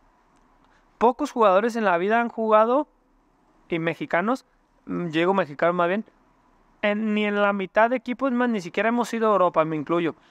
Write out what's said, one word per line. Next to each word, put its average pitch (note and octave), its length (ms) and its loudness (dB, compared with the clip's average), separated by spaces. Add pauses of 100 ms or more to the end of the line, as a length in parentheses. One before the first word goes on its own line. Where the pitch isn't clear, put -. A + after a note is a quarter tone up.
(960)
Pocos B3+ 340 0
jugadores G#3+ 440 2
en A3+ 100 -2
la F3 140 2
vida G#3 200 0
han A#3 100 -2
jugado, A3+ 580 2 (840)
y F3 100 -4
mexicanos, E3+ 640 -4 (420)
mm, F3 220 -6
digo E3+ 260 0
mexicanos E3 400 -2
más F3 120 0
bien, G3+ 180 -2 (760)
en, G#3 320 -2
ni G#3+ 120 0
en G#3 160 -2
la G3+ 120 2
mitad G3+ 380 0
de B3+ 40 -2
equipos, B3 360 -4
más B3 180 0
ni A3 120 -2
siquiera G3 280 -2
hemos A#3+ 240 -2
ido A3+ 160 0
a G#3+ 40 2
Europa, F3+ 320 2
me D#3+ 100 -4
incluyo, D#3 400 -2 (160)